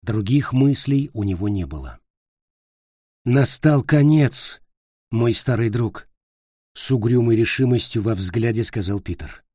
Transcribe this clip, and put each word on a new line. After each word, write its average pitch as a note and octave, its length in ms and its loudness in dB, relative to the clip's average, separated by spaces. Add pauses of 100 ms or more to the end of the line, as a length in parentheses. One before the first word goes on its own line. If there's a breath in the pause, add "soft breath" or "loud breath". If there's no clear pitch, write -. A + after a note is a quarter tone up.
Других A2 500 -2
мыслей C#3 600 0
у G#2+ 100 -6
него G2 240 -2
не G2 180 -4
было. C2+ 360 -14 (1200)
«Настал C#3 580 2
конец, D3 800 2 (480)
мой A2+ 240 0
старый A#2 360 -2
друг», A2+ 400 -6 (640)
с - 180 -6
угрюмой A#2 460 2
решимостью A#2 640 0
во A2 120 0
взгляде G#2+ 520 -2
сказал G2+ 340 -4
Питер. - 560 -12